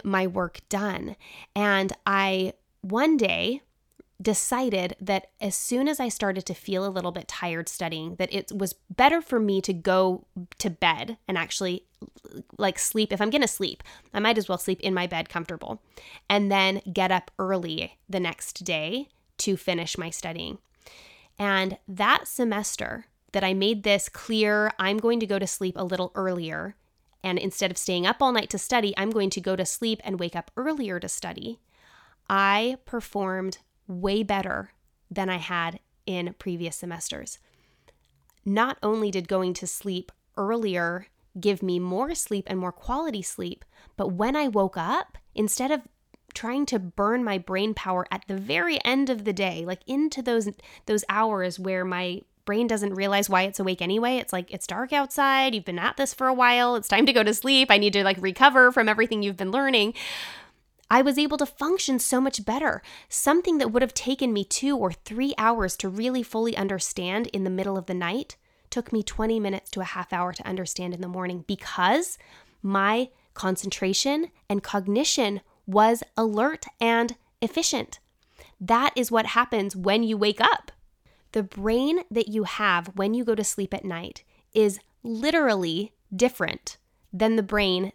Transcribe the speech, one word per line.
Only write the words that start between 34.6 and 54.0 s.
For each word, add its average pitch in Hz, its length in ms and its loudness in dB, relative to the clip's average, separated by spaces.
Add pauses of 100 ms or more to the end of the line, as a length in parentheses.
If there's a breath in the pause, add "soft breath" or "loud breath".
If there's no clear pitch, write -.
than 190 180 -4
I 185 80 -2
had 170 440 -4 (260)
in 180 320 -4
previous 170 380 -6
semesters. - 600 -10 (1080 soft breath)
Not 220 380 2
only 214 280 0
did 185 180 -4
going 185 260 0
to 180 120 -8
sleep 180 460 -6 (240)
earlier 196 720 -2 (320)
give 196 240 0
me 180 160 0
more 185 360 -2
sleep - 340 -4
and 190 100 -4
more 180 140 -4
quality 254 500 -4
sleep, - 420 -10 (320 soft breath)
but 196 120 -2
when 190 280 0
I 294 120 2
woke 202 280 2
up, 208 420 -4 (160)
instead 214 360 0
of 285 120 0 (500)
trying 254 340 -2
to 233 120 0
burn 202 460 0
my 202 140 0
brain 190 360 -2
power 180 360 -2
at 190 160 -6
the 196 100 -4
very 302 480 0
end 262 260 2
of 220 140 -2
the 214 80 0
day, 180 320 -2
like, 180 220 -6
into 277 360 0
those, 226 260 2 (380 loud breath)
those 214 220 2
hours 196 500 0
where 185 260 -2
my 180 380 -4 (220)
brain 220 220 2
doesn't 208 280 0
realize 196 340 2
why 185 140 4
it's 196 160 -4
awake 185 240 -2
anyway. 226 360 0